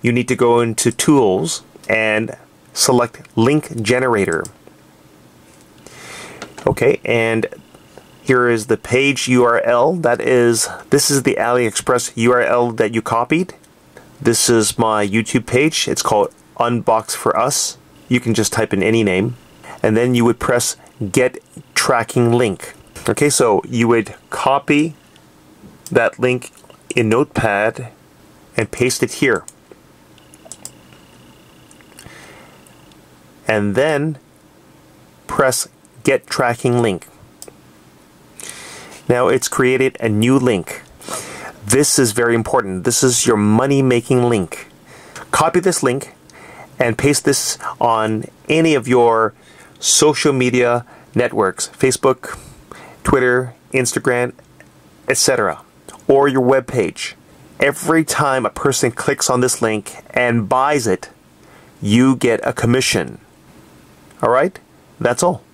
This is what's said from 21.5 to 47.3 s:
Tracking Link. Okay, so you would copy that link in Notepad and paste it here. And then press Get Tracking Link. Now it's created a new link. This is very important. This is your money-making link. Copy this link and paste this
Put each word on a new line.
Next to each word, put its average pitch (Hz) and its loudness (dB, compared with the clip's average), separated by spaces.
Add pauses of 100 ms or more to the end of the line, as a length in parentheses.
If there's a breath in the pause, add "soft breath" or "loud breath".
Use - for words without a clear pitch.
Tracking 117 0
Link. 120 -2 (320)
Okay, 143 2
so 117 2
you 120 0
would 113 2 (160)
copy 147 0 (960)
that - 0
link 123 -2 (440)
in 113 2
Notepad 113 0 (680)
and 110 -2
paste - -2
it 120 -2
here. 117 0 (4000 loud breath)
And 104 0
then 147 -2 (1120)
press - -2 (340)
Get 135 0
Tracking 120 0
Link. 101 -2 (2000 loud breath)
Now 123 2
it's 127 0
created 127 0
a 117 -2
new 117 2
link. 117 -2 (840 loud breath)
This 131 2
is 123 2
very 117 0
important. 101 -2
This 120 -2
is 123 2
your 117 2
money-making 123 2
link. 101 -4 (640 loud breath)
Copy 165 0
this 175 -2
link 135 -4 (640 loud breath)
and 120 0
paste 143 2
this - -2 (220 loud breath)